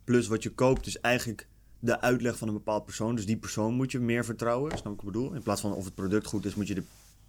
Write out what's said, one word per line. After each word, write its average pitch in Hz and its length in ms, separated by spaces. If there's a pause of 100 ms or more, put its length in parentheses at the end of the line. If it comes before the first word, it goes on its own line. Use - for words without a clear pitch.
Plus 120 240
wat 110 140
je 107 80
koopt 127 360
is - 140
eigenlijk 117 480 (300)
de 117 220
uitleg 120 380
van 113 100
een 107 60
bepaald 107 300
persoon. 113 320
Dus 101 100
die 110 100
persoon 110 380
moet 127 180
je 127 80
meer 117 240
vertrouwen, 117 460
snap - 220
ik 101 80
wat 101 60
ik 95 60
bedoel? 123 200
In 131 100
plaats 104 180
van 101 140
of 95 100
het 92 100
product 98 320
goed 101 180
is, 95 100
moet 98 140
je 101 60
de 92 80 (460)